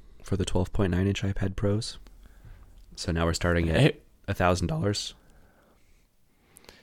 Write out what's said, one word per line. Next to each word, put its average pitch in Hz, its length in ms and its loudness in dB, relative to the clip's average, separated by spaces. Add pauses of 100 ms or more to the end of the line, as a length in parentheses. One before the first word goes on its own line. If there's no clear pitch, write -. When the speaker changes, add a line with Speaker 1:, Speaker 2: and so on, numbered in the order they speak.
(220)
Speaker 1:
for - 140 -4
the 92 80 0
twelve - 280 0
point 92 200 2
nine 95 160 2
inch 101 140 -2
iPad 98 340 -2
Pros? 104 420 -2 (960)
So - 160 -6
now 82 140 0
we're 85 80 2
starting 85 380 2
at 82 120 4
Speaker 2:
It - 220 2 (240)
Speaker 1:
a 101 60 -2
thousand 90 320 2
dollars. 82 480 -4 (1700)